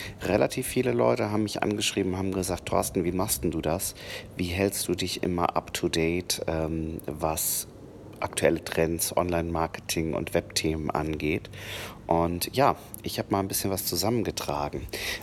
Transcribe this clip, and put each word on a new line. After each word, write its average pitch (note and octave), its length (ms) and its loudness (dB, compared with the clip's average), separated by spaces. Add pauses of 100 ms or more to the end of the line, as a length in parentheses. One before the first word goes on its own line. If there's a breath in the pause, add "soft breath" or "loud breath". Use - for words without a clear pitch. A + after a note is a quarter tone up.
(220 loud breath)
relativ B2+ 440 2
viele B2+ 260 2
Leute A#2+ 380 4
haben G#2+ 120 2
mich G2+ 200 -2
angeschrieben, G2+ 540 2
haben F#2+ 160 0
gesagt, F#2 340 -2
„Thorsten, F#2 380 2
wie F2 80 2
machst F#2 320 0
denn F2 60 2
du D#2 100 0
das? D#2+ 340 0 (420 loud breath)
Wie F2+ 100 0
hältst G2 420 0
du F#2 60 4
dich F2+ 280 -4
immer F2 340 2
up - 180 -4
to - 140 0
date, E2 580 0
ähm, D#2+ 600 -2
was D#2+ 600 -2 (540)
aktuelle - 420 2
Trends, - 540 0
Online-Marketing E2 960 0
und - 200 -2
Webthemen D#2+ 560 0
angeht?“ D#2 600 0 (560 loud breath)
Und E2+ 480 2
ja, B2+ 220 6 (260)
ich - 160 -4
hab A2+ 120 -2
mal G2 100 4
ein F#2+ 80 0
bisschen - 220 0
was F#2+ 160 -2
zusammengetragen. E2 1000 0 (360 loud breath)